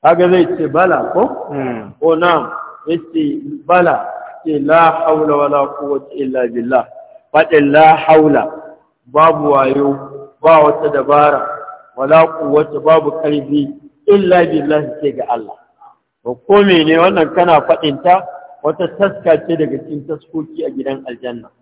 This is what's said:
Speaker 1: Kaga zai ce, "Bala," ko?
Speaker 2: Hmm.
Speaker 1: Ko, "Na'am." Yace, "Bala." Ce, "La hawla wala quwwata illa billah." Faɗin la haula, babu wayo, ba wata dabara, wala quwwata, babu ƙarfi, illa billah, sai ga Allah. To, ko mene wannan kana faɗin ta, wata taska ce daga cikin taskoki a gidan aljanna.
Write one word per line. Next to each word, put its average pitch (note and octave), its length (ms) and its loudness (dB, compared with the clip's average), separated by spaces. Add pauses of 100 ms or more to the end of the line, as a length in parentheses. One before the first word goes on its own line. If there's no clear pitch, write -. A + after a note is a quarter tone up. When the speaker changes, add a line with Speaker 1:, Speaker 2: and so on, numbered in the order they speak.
Speaker 1:
Kaga F3 260 4
zai F3+ 160 2 (100)
ce, E3 120 -4
"Bala," D#3+ 440 0
ko? F3+ 100 0 (300)
Speaker 2:
Hmm. A#2+ 480 -10
Speaker 1:
Ko, D#3+ 160 2
"Na'am." D#3+ 320 0 (400)
Yace, E3 340 -6 (440)
"Bala." F3 300 2 (480)
Ce, D#3 140 -4
"La D#3+ 320 4 (140)
hawla D#3 320 0
wala C#3+ 240 0 (160)
quwwata C#3+ 380 -8
illa C3 320 -4
billah." A#2+ 380 -2 (500)
Faɗin D3+ 380 2
la D#3 240 6
haula, D#3 460 4 (640)
babu D3+ 460 2
wayo, C#3 480 0 (420)
ba D#3+ 220 6
wata D3 260 0
dabara, C#3+ 540 0 (540)
wala D#3 300 4
quwwata, D3+ 540 -2
babu D3+ 300 2
ƙarfi, D3 640 -4 (320)
illa F3+ 400 4
billah, D3+ 360 -2 (200)
sai C3 100 -2
ga B2 160 -8
Allah. A2+ 300 -6 (680)
To, B2 80 -8 (120)
ko G3+ 160 4
mene E3 340 4
wannan E3+ 380 2
kana F3 320 4
faɗin D#3+ 360 -2
ta, F#3 200 2 (400)
wata D#3+ 240 -4 (100)
taska F3+ 500 0
ce E3 100 -4
daga D3 220 -4
cikin C#3+ 280 -14
taskoki D#3+ 580 -12
a D3+ 60 -6
gidan C3+ 340 -8
aljanna. A#2+ 460 -14 (120)